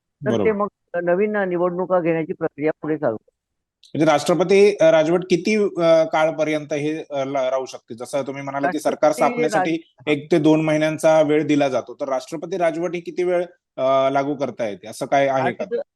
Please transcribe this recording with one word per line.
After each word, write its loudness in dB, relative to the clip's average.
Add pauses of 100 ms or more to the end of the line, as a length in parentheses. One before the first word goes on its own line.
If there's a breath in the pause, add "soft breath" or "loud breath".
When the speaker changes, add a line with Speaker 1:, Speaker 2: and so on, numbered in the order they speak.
(260)
Speaker 1:
तर 0
ते 0
Speaker 2:
बरोबर. 2
Speaker 1:
मग -2 (360)
नवीन 0
निवडणुका 0
घेण्याची -2
प्रक्रिया -4 (100)
पुढे -2
चालू -2
करतात. -20 (560)
Speaker 2:
म्हणजे 2
राष्ट्रपती, 4
अ, 6
राजवट 2
किती, 0
अ, 4
काळपर्यंत -2
हे, -4 (120)
अ, -4
ला-, -2
राहू -2
शकते? -16
जसं -6
तुम्ही -8
म्हणाले -4
की -2
सरकार 0
Speaker 1:
राष्ट्रपती 2
Speaker 2:
स्थापनेसाठी 0
Speaker 1:
राज- -6
Speaker 2:
एक 0
ते 4
दोन 4
महिन्यांचा 2
वेळ 2
दिला 2
जातो, -4
तर -8
राष्ट्रपती -6
राजवट -2
ही -6
किती -6
वेळ, 0 (320)
अ, 2
लागू 0
करता -6
येते, -12
असं -10
काय 2
आहे 0
का? 0
Speaker 1:
आर्टिकल, -4 (160)